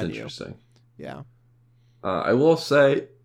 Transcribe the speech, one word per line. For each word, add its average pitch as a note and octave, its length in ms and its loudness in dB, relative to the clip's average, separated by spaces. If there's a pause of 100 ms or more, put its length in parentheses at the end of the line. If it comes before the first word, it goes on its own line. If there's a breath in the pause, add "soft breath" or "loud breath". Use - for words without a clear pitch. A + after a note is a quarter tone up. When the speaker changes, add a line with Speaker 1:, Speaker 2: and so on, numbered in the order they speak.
Speaker 1:
menu. E2+ 140 -4
Speaker 2:
interesting. - 400 -12 (420)
Speaker 1:
Yeah. - 260 -14 (800)
Speaker 2:
Uh, F#2 180 -4
I G2 120 2
will D#3 240 4
say C#3 500 2 (180)